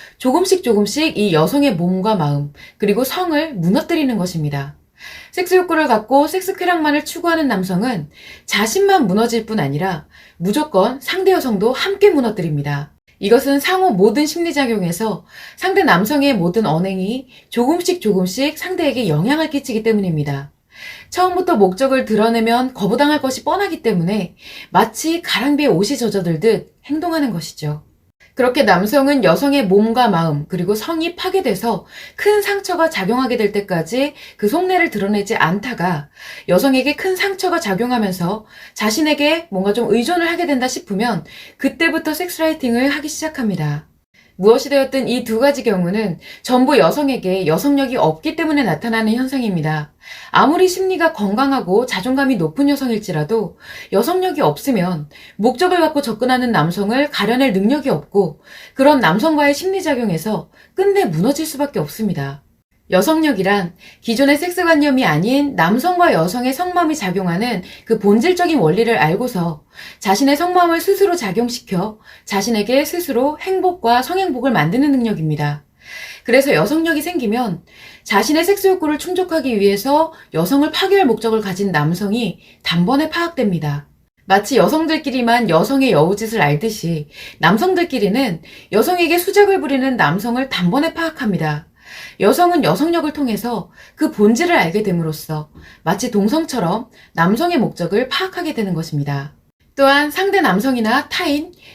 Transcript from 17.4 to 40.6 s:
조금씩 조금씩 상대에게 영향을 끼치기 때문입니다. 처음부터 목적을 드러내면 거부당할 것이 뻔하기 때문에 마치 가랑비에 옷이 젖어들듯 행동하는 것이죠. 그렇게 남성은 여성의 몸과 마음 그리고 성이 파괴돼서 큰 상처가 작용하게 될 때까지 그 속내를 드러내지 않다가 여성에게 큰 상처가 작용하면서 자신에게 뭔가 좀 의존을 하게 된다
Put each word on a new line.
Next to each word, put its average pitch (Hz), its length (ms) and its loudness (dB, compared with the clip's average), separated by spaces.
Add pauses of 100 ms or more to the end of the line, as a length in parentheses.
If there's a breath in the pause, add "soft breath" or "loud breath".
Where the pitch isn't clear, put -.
조금씩 349 520 0
조금씩 208 580 -2
상대에게 294 500 -2
영향을 254 420 0
끼치기 262 320 -4
때문입니다. 156 720 -2 (560 loud breath)
처음부터 359 480 0
목적을 247 480 2
드러내면 233 680 0
거부당할 285 480 0
것이 262 220 -6
뻔하기 370 380 -2
때문에 185 540 -2 (340 loud breath)
마치 302 520 -2
가랑비에 285 440 0
옷이 202 300 2
젖어들듯 190 800 -2 (100)
행동하는 311 460 -2
것이죠. 151 560 -8 (500 soft breath)
그렇게 254 280 2
남성은 233 600 2
여성의 269 420 2
몸과 220 420 4
마음 160 380 0
그리고 180 280 -2
성이 330 420 -4
파괴돼서 277 720 -2 (300 loud breath)
큰 415 260 2
상처가 370 480 0
작용하게 240 480 0
될 208 120 2
때까지 202 640 -2 (240 loud breath)
그 208 100 -2
속내를 339 440 2
드러내지 202 460 -2
않다가 180 720 -2 (360 loud breath)
여성에게 262 500 2
큰 370 200 -2
상처가 370 440 -2
작용하면서 208 840 -2 (300 loud breath)
자신에게 302 760 0
뭔가 196 220 0
좀 226 180 -2
의존을 330 400 0
하게 339 160 -2
된다 254 220 0